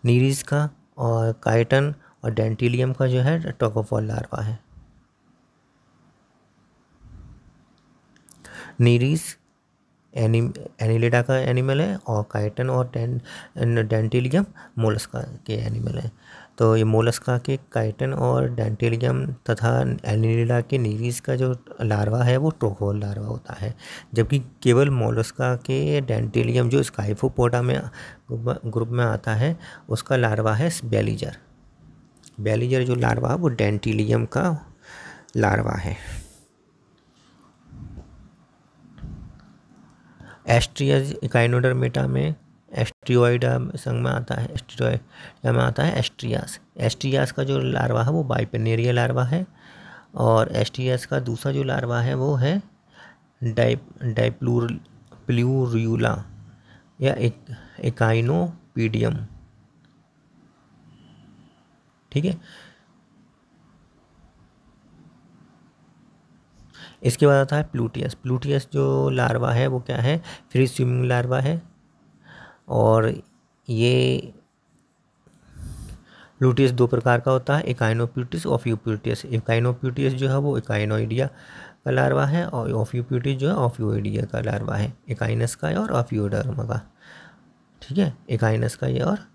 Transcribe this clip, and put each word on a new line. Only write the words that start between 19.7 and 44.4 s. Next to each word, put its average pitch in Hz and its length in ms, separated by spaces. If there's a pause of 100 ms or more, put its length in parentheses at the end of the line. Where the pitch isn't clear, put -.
एनिलिडा 113 560
के 135 180
नीरीज 117 420
का 131 160
जो 127 280 (180)
लार्वा 107 420
है, 123 120
वो 151 140
tocopherol 104 500
लार्वा 104 260
होता - 280
है, - 220 (380)
जबकि 117 240
केवल 127 520
मोलस्का 120 680
के 143 440
डेंटिलियम 117 680
जो 135 140
Scyphopoda 120 800
में 127 200 (840)
ग्रुप 113 220
में 120 160
आता 110 300
है, 147 240 (300)
उसका 120 280
लार्वा 110 380
है 156 160 (140)
बेलीजर। 107 520 (1040)
बेलीजर 120 440
जो 123 100
लार्वा 120 360
है, 139 60
वो 170 120
डेंटिलियम 110 760
का 135 500 (600)
लार्वा 107 360
है। 90 240 (4000)
एस्ट्रियाज 139 760
इकाइनोडर्मेटा 127 840
में 135 280 (380)
एस्ट्रियोइडा 120 840 (160)
संघ 123 300
में 127 60
आता 123 240
है, - 180